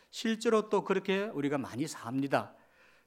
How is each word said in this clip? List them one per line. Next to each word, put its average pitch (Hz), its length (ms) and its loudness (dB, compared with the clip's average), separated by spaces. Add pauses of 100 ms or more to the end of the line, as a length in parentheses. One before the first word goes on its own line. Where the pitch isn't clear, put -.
(100)
실제로 220 580 2
또 196 160 2
그렇게 190 380 2
우리가 147 340 -2
많이 123 300 -4
삽니다. 135 680 -2 (520)